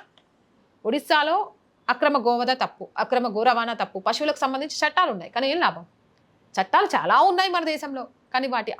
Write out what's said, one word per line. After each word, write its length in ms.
ఒడిశాలో 480
అక్రమ 380
గోవధ 260
తప్పు, 220
అక్రమ 320
గో 140
రవాణా 320
తప్పు, 160
పశువులకు 360
సంబంధించి 380
చట్టాలు 340
ఉన్నాయి, 200
కానీ 160
ఏం 140
లాభం? 200
చట్టాలు 400
చాలా 200
ఉన్నాయి 240
మన 200
దేశంలో, 300
కానీ 220
వాటి 260